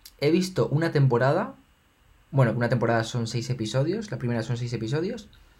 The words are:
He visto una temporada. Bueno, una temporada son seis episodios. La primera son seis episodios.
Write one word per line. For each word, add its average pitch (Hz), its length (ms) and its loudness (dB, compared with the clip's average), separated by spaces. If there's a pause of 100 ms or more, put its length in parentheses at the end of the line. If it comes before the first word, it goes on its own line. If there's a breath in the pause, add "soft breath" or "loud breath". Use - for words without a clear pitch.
(200)
He 147 120 2
visto 165 380 0
una 160 220 2
temporada. 139 640 2 (760)
Bueno, 131 220 4
una 120 160 0
temporada 117 340 2
son 113 240 -4
seis 117 220 -6
episodios. 139 600 -2
La 123 60 -8
primera 120 260 -2
son 117 140 -2
seis 120 160 -6
episodios. 151 560 -4 (300 soft breath)